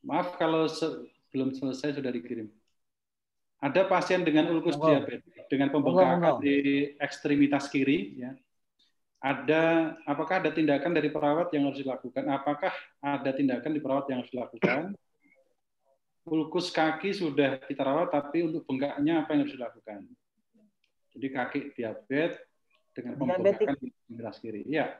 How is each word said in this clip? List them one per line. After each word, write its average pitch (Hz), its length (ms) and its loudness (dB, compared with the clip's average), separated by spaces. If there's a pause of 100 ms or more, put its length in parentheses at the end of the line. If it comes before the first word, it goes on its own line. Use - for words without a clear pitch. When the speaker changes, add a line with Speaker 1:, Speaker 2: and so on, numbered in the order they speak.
Speaker 1:
Maaf 165 320 -2
kalau 160 320 2
se-, 143 400 -4 (240)
belum 131 240 -2
selesai 139 400 -4
sudah 135 160 -4
dikirim. 113 400 -8 (1120)
Ada 180 240 4
pasien 180 400 2
dengan 156 240 4
ulkus 165 240 2
Speaker 2:
Monggo. 151 220 4
Speaker 1:
diabetes - 500 -6
dengan 139 240 2
pembengkakan 175 480 6
Speaker 2:
Monggo, 170 140 6
monggo. 123 100 0
Speaker 1:
di 143 140 4 (420)
ekstremitas 143 720 2
kiri 139 480 0
ya. 127 160 -10 (840)
Ada, 156 840 2
apakah 156 400 -2
ada 156 80 2
tindakan 151 400 2
dari 151 240 0
perawat 156 400 0
yang 139 160 2
harus 131 80 -8
dilakukan? 131 480 -6
Apakah 147 480 -2 (240)
ada 139 320 -2
tindakan 131 400 0
di 151 80 -2
perawat 139 320 -2
yang 127 80 -2
harus - 160 -10
dilakukan? 127 640 -2 (1300)
Ulkus 160 500 -2
kaki 165 400 0
sudah 143 480 0
kita 135 240 -4
rawat, 160 240 0
tapi 147 320 -2
untuk 165 240 -4
bengkaknya 143 560 0
apa 147 80 -6
yang 147 160 2
harus - 80 -8
dilakukan? 113 480 -12 (1040)
Jadi 135 200 -10
kaki 131 320 -4 (140)
diabetes 135 640 -4 (560)
dengan 120 220 -10
Speaker 2:
Diabetik. 139 500 2
Speaker 1:
pembengkakan 139 80 0
di 127 160 -10
ekstremitas 113 480 -14
kiri. 107 260 -10
Iya. 135 220 0 (140)